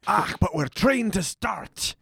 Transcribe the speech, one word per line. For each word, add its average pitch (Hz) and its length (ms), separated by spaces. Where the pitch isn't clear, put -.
Ah, 208 340
but 185 140
we're 147 120
trying 240 460
to 190 100
start. - 800